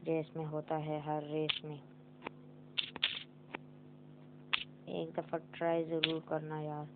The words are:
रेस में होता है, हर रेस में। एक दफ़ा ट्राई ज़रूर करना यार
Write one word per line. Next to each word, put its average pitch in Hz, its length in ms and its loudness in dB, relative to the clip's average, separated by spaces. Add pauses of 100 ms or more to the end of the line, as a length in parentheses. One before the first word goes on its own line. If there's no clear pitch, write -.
रेस 160 280 4
में 160 80 0
होता 151 320 0
है, 151 240 2
हर 151 220 2
रेस 151 420 2
में। 151 160 -4 (3000)
एक 165 320 0
दफ़ा 165 180 0 (160)
ट्राई 165 300 6
ज़रूर 160 440 4
करना 156 320 2
यार 151 360 -2